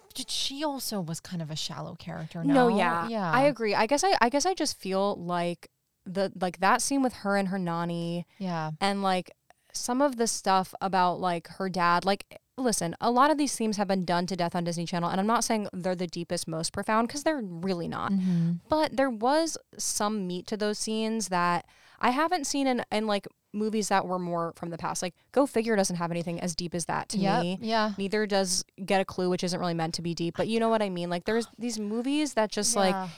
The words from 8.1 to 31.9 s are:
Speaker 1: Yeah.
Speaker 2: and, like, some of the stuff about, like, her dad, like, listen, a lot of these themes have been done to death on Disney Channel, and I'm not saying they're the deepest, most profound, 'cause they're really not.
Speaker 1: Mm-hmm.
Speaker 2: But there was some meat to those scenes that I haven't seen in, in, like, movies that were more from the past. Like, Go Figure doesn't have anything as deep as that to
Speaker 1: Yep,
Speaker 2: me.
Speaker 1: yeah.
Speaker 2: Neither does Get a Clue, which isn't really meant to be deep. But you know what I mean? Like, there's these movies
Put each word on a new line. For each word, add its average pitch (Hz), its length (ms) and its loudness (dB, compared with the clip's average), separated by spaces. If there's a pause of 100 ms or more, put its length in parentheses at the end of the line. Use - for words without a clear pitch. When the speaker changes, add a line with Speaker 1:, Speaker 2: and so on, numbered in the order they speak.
Speaker 1:
Yeah. 165 320 -4 (100)
Speaker 2:
and, 202 220 0
like, 185 280 0 (420)
some 247 280 0
of 285 140 2
the 233 100 0
stuff 190 560 2
about, 180 380 2
like, 175 300 -2
her 190 200 -4
dad, 175 340 4
like, - 360 -2 (180)
listen, 208 420 0
a - 120 2
lot 254 200 6
of 311 60 2
these 285 180 0
themes 220 220 -2
have 202 100 0
been 190 160 2
done 175 220 0
to 190 100 -4
death 170 200 0
on 175 100 0
Disney 170 200 -2
Channel, 170 240 0
and 175 100 0
I'm 196 80 2
not 233 180 2
saying 214 260 0
they're 185 240 -2
the 175 120 -4
deepest, 170 400 -6
most 165 260 -4
profound, 220 340 0
'cause 285 160 -8
they're 311 180 2
really 175 460 -2
not. 160 240 -2
Speaker 1:
Mm-hmm. 180 420 2 (140)
Speaker 2:
But 311 300 0
there 269 120 4
was 269 480 2 (200)
some 208 500 -2
meat 180 200 -4
to 220 100 -4
those 208 220 0
scenes 220 500 -2
that 175 360 0 (360)
I 226 80 4
haven't 311 380 0
seen 277 200 0
in, 247 240 2
in, 214 160 0
like, 202 200 0 (260)
movies 214 340 0
that 196 200 2
were 180 120 0
more 170 380 -2
from 175 140 -8
the 170 60 -8
past. 170 240 -4
Like, 185 140 -6 (160)
Go 277 140 4
Figure 226 300 0
doesn't 190 200 2
have 170 160 -2
anything 170 280 -4
as 175 160 -4
deep 175 200 -6
as 170 100 -4
that - 240 -2
to 226 80 -2
Speaker 1:
Yep, 190 240 4
Speaker 2:
me. 180 200 -2
Speaker 1:
yeah. 220 360 0
Speaker 2:
Neither 208 300 0
does 190 360 0 (220)
Get 190 160 4
a 190 40 0
Clue, 185 240 -2
which 180 140 0
isn't 175 160 -2
really 180 140 0
meant 165 220 -2
to - 60 -8
be 170 120 -2
deep. 170 240 -4
But 180 120 0
you 226 100 2
know 226 100 2
what 220 120 4
I 202 80 -2
mean? 175 200 -4
Like, 175 160 -4
there's 226 220 0 (100)
these 220 220 -4
movies 240 560 -2